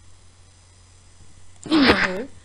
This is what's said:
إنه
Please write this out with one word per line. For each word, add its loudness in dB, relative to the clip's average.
إنه 2